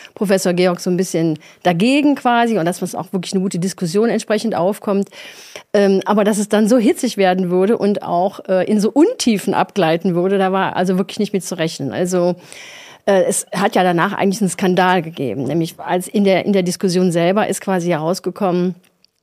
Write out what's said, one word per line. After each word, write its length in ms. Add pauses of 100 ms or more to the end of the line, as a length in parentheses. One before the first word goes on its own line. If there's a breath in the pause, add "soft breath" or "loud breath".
(140 loud breath)
Professor 400
Georg 260
so 80
ein 80
bisschen 420 (260 loud breath)
dagegen 500
quasi 440
und 60
dass 160
es 140
auch 180
wirklich 220
eine 80
gute 160
Diskussion 500
entsprechend 460
aufkommt. 560 (640 loud breath)
Ähm, 320
aber 180
dass 140
es 100
dann 180
so 120
hitzig 400
werden 320
würde 260
und 260
auch, 460
äh, 160
in 160
so 100
Untiefen 640
abgleiten 640
würde, 240
da 120
war 260
also 200
wirklich 220
nicht 160
mit 100
zu 140
rechnen. 340
Also, 440 (720 loud breath)
äh, 180
es 280
hat 220
ja 80
danach 300
eigentlich 300
einen 80
Skandal 520
gegeben, 420
nämlich 340
als 280
in 180
der, 200
in 80
der 100
Diskussion 480
selber 380
ist 120
quasi 280
herausgekommen, 880 (460)